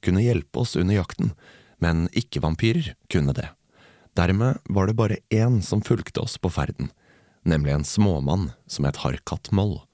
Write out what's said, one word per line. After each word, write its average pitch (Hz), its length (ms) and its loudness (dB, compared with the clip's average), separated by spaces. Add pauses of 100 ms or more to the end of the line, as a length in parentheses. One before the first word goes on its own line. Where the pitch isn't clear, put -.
kunne 92 180 4
hjelpe 113 400 0
oss - 160 -2
under 95 240 2
jakten, - 320 -4 (480)
men 82 320 0
ikke-vampyrer 113 840 -2 (140)
kunne 71 240 2
det. - 160 -6 (640)
Dermed 98 540 2
var 95 180 2
det 110 100 0
bare 107 200 0 (140)
én 113 320 2
som 107 180 0
fulgte - 400 -2
oss - 160 -6
på 90 160 -2
ferden, - 380 -4 (540)
nemlig 73 300 2
en 76 100 0
småmann 82 680 0 (120)
som - 200 -4
het 69 100 -2
Harkat - 560 -6
Moll. 98 300 0 (120)